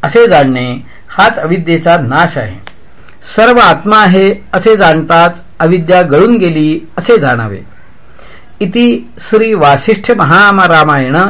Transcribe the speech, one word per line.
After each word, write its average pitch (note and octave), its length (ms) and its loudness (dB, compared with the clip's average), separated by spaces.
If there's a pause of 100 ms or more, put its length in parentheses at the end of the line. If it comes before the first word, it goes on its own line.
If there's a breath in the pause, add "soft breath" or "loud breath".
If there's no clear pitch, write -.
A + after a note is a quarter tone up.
असे A#3 240 2
जाणणे C3 580 0 (240 soft breath)
हाच - 300 0
अविद्येचा E3+ 580 -2
नाश D3 400 -2
आहे. G2 220 -10 (760 soft breath)
सर्व A#3+ 240 2
आत्मा F#3+ 380 2
आहे G3 340 2 (220)
असे G3 240 2
जाणताच E3+ 640 0 (180)
अविद्या F3 420 0
गळून F3 360 2
गेली, D#3+ 420 -2 (180)
असे A#3 200 2
जाणावे. A#2 420 -4 (1000 soft breath)
इति A#3+ 500 -2 (100)
श्री A3 340 0
वासिष्ठ D3 580 0
महारामायण E3 1040 2 (120)